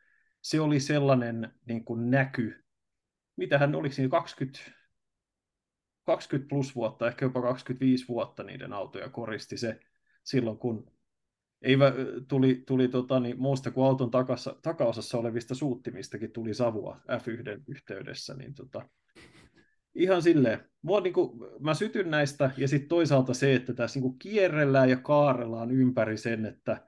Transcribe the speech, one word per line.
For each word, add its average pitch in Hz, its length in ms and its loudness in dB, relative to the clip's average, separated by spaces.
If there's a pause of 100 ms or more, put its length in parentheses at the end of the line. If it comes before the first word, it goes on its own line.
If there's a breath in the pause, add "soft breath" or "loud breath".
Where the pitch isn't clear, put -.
(420 soft breath)
se 156 200 -2
oli 147 180 2
sellainen 131 720 0 (120)
niin 117 200 -6
kuin 117 240 -4
näky, 131 560 0 (680)
mitähän 151 400 0
oliko 151 200 -4
siinä 131 140 0
kaksikymmentä, - 500 -4 (1400)
kaksikymmentä 160 460 -2
plus 139 260 -2
vuotta, 113 320 -4
ehkä 120 180 -4
jopa 131 160 -2
kaksikymmentäviisi 127 680 0
vuotta 113 360 -6
niiden 98 300 -14
autoja 98 360 -10
koristi 113 480 -10
se 113 220 -6 (440)
silloin, 117 340 -2
kun 113 340 -6 (680)
ei 131 140 4
vä-, 135 180 6 (340)
tuli, 131 400 4
tuli 127 200 4
tota, 127 320 0
niin 123 220 -4
muusta 135 300 -2
kuin 131 140 2
auton 131 260 2
takassa, 127 500 -2
takaosassa 123 560 -2
olevista 117 380 -4
suuttimistakin 110 760 -6
tuli 110 220 -6
savua 107 460 -4 (240)
F - 40 -14
yhden 113 400 -10
yhteydessä, - 680 -14
niin 127 200 -16
tota, - 360 -16 (1080 soft breath)
ihan 175 260 4
silleen. 143 380 6 (220)
Mua 190 200 2
niinku, 143 460 -2 (120)
mä 151 140 0
sytyn 196 380 -2
näistä, 143 460 0
ja 135 100 0
sit 143 200 0
toisaalta 139 460 2
se, 135 220 4
että 123 180 -2
tässä 120 260 -4
niinku 131 200 -2
kierrellään 151 680 4
ja 127 80 4
kaarellaan 123 720 2
ympäri 123 460 2
sen, 110 280 -4
että, - 260 -6 (160)